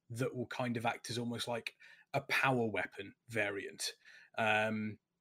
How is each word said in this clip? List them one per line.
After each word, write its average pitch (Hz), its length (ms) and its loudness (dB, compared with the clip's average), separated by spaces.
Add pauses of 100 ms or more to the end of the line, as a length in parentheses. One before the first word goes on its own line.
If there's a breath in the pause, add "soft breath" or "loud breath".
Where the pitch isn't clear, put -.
(100)
that 117 240 -2
will 120 120 -4
kind 123 300 -2
of 113 100 -2
act - 240 -2
as 113 80 -2
almost 117 280 -2
like 120 280 -4 (400 loud breath)
a 135 80 2
power 127 440 4
weapon 90 480 -4 (140)
variant. 104 640 -2 (460 loud breath)
Um, 107 580 2 (240)